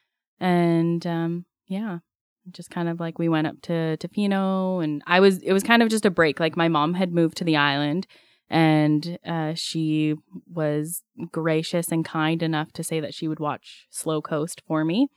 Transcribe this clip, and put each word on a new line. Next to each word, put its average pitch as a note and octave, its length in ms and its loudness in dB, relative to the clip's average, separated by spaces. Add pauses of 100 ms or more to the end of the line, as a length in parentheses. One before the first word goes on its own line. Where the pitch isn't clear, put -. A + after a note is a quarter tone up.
(400)
And, E3+ 680 2
um, E3+ 380 -4 (220)
yeah, F#3+ 320 -8 (520)
just - 180 -18
kind E3+ 200 -4
of, E3+ 100 -4
like, E3 200 -6
we E3+ 80 0
went D#3 200 2
up - 160 -10
to D#3+ 360 -2
Tofino, F#3+ 840 -2
and D3 240 -4
I F3 120 6
was, G3 200 6
it - 120 -2
was G3 120 2
kind A#3 180 6
of A3+ 80 2
just A3 160 2
a G3 60 4
break. E3 280 2
Like, E3 160 0
my E3 120 2
mom D#3+ 260 2
had F#3 180 0
moved E3 260 2
to F3+ 60 -6
the D#3+ 140 2
island, D3 480 0 (440)
and, D#3 760 2
uh, D#3+ 300 -4
she D#3 580 -2 (340)
was D#3 540 -4 (300)
gracious D#3+ 600 -2
and E3 140 0
kind E3 380 -2
enough D#3+ 300 -2
to E3 100 -10
say D#3+ 160 -4
that D3+ 140 -8
she E3 140 -8
would D#3 120 -6
watch - 500 -10
Slow D#3 320 -4
Coast D#3 460 -6
for D#3 180 0
me, G#3+ 320 2